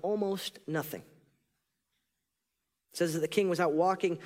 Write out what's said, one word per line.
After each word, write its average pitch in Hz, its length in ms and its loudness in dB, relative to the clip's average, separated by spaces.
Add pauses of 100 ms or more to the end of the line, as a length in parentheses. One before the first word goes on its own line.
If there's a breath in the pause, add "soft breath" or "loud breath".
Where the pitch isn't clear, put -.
almost 196 680 -2
nothing. 151 360 -4 (1900)
It - 40 -18
says 170 160 2
that 160 80 -2
the 156 80 0
king 190 220 2
was 175 100 2
out 160 140 2
walking 180 520 2